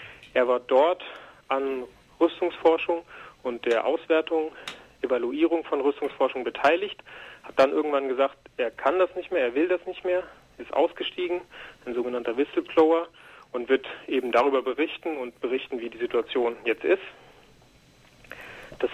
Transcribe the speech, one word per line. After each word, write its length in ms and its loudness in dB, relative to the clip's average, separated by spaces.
Er 140 2
war 140 2
dort 420 4
an 340 -2
Rüstungsforschung 840 2
und 220 -6
der 200 2
Auswertung, 680 0
Evaluierung 600 2
von 160 -2
Rüstungsforschung 600 0
beteiligt, 600 0
hat 160 -6
dann 100 8
irgendwann 380 4
gesagt, 300 2
er 140 0
kann 260 0
das 180 2
nicht 160 -8
mehr, 120 2
er 100 0
will 140 2
das 180 0
nicht 180 -10
mehr, 200 0
ist 160 -12
ausgestiegen, 680 -2
ein 80 -8
sogenannter 440 -2
Whistleblower, 680 2
und 180 -6
wird 160 2
eben 240 -2
darüber 300 4
berichten 560 -4
und 240 -10
berichten, 380 -4
wie 100 -8
die 80 -18
Situation 580 -2
jetzt 200 -2
ist. 180 2
Das 140 -2